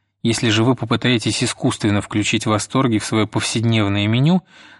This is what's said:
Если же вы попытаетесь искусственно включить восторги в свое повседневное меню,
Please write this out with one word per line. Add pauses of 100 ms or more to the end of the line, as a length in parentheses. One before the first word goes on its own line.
(220)
Если
же
вы
попытаетесь
искусственно
включить
восторги
в
свое
повседневное
меню, (380)